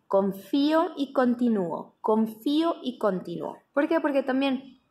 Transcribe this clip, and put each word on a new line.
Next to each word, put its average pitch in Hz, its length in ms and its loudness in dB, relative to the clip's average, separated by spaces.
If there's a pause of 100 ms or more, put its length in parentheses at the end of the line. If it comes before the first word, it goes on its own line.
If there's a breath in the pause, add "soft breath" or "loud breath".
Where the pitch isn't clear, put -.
Confío 285 920 2
y 277 160 -6
continúo. 240 880 0
Confío 285 840 0
y 247 140 -8
continúo. 170 640 -4 (140)
¿Por 302 140 2
qué? 330 140 2
Porque 277 200 0
también 269 680 -2